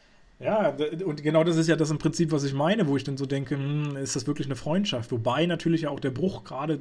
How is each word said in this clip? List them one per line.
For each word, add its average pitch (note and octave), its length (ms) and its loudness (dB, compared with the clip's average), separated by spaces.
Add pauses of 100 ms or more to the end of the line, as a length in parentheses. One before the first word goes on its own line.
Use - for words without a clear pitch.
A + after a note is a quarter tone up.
(380)
Ja, E3+ 340 2
d-, D3+ 320 -4
und D3 180 -4
genau D#3 220 4
das E3+ 120 2
ist D#3+ 120 4
ja D#3+ 80 6
das D3+ 140 2
im D3+ 80 0
Prinzip, D#3+ 320 0
was D3 140 2
ich C3+ 80 -2
meine, E3 360 2
wo C#3 80 2
ich C3 80 -2
dann C#3 120 -4
so C#3 100 -4
denke, C#3 300 -2
hm, C#3+ 400 -2
ist C#3 200 -4
das A#2+ 100 -4
wirklich D3 200 -2
eine C3 100 -4
Freundschaft? D3 540 -2
Wobei B2+ 360 2
natürlich E3 360 2
ja D3 80 -2
auch C#3+ 100 -6
der C#3 100 0
Bruch F3 340 -2
gerade C#3+ 360 -4